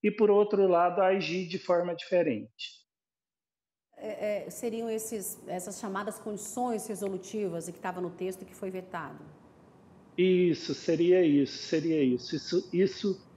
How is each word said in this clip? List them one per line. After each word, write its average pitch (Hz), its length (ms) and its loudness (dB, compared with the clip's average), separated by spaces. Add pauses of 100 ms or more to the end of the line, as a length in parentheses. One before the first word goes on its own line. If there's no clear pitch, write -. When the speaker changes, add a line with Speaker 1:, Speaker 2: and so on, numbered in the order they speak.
Speaker 1:
e, 208 80 4
por 208 180 4
outro 202 380 4
lado, 180 340 4
agir 185 460 0
de 175 100 -8
forma 175 380 0
diferente. - 880 -4 (1120)
Speaker 2:
É, 208 520 -6
é, - 20 -10
seriam 226 400 -6
esses, 220 580 -6
essas 185 320 -8
chamadas 202 400 -6
condições 226 680 -6
resolutivas 185 840 -6
que 175 100 -14
tava 180 220 -8
no 180 80 -4
texto 185 320 -8
e 190 40 -16
que - 80 -20
foi 196 160 -10
vetado? 165 540 -12 (920)
Speaker 1:
Isso, 180 560 4
seria 170 520 4
isso, 143 320 4
seria 160 460 0
isso. 123 320 0
Isso, 175 380 -2
isso 190 640 0